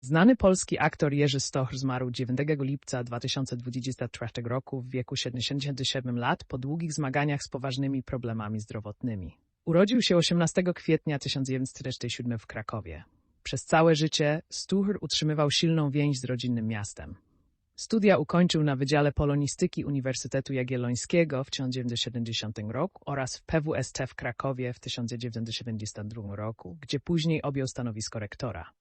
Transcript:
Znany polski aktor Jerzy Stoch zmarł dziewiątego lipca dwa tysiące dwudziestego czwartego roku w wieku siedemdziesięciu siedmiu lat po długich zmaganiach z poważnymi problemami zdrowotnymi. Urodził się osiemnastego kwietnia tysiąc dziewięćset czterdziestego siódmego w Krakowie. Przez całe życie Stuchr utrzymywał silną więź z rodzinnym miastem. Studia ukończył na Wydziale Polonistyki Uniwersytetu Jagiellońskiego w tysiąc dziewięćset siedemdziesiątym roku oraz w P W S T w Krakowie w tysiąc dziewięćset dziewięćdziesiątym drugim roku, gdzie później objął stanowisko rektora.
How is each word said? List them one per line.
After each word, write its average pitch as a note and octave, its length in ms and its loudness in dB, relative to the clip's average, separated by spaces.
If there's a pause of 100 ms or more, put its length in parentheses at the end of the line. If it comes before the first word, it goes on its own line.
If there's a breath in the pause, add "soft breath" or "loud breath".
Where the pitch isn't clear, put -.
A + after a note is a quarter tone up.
Znany F3 340 8
polski F#3 420 4
aktor D3 360 2
Jerzy C#3+ 260 4
Stoch C3 340 -2
zmarł B2+ 360 -2
dziewiątego C3+ 540 0
lipca C3+ 400 -4
dwa A#2+ 160 -6
tysiące C3 360 -4
dwudziestego B2 520 -6
czwartego A#2 400 -6
roku C3 320 -4
w B2+ 100 -10
wieku C3 260 -4
siedemdziesięciu C3+ 680 -4
siedmiu B2+ 300 -2
lat A#2+ 300 0
po - 140 -8
długich D3+ 340 -4
zmaganiach C#3+ 500 0
z - 60 -14
poważnymi C3+ 540 -2
problemami A2+ 580 -4
zdrowotnymi. G#2 760 -8 (280)
Urodził G3+ 380 4
się F3+ 140 4
osiemnastego F3 580 2
kwietnia D3+ 440 0
tysiąc C3+ 300 -2
dziewięćset C3 260 -2
czterdziestego B2+ 360 -6
siódmego A#2+ 280 -4
w - 80 -12
Krakowie. G2 580 -8 (380)
Przez - 220 -6
całe E3 300 8
życie D3+ 540 2
Stuchr G3 520 0
utrzymywał D3+ 500 2
silną D#3+ 400 4
więź C#3+ 300 2
z B2+ 40 -10
rodzinnym B2 420 -2
miastem. G#2 480 -6 (640)
Studia G3+ 420 4
ukończył E3+ 440 4
na C#3+ 140 4
Wydziale C#3+ 360 4
Polonistyki C#3+ 720 0
Uniwersytetu C3+ 680 -2
Jagiellońskiego B2+ 920 0
w - 60 -12
tysiąc B2+ 240 -2
dziewięćset A#2+ 260 -2
siedemdziesiątym A2+ 680 -4
roku D3+ 360 -4
oraz C3+ 300 -4
w - 60 -18
P - 180 0
W D3+ 140 -2
S - 180 -4
T C#3 140 -4
w - 80 -12
Krakowie B2+ 580 -4
w - 80 -14
tysiąc A#2+ 300 -6
dziewięćset A#2 380 -6
dziewięćdziesiątym A2 600 -8
drugim G#2+ 240 -10
roku, A2 480 -8
gdzie C#3 200 -4
później D#3+ 420 0
objął C3+ 240 -2
stanowisko A2+ 520 -6
rektora. G2+ 520 -8 (100)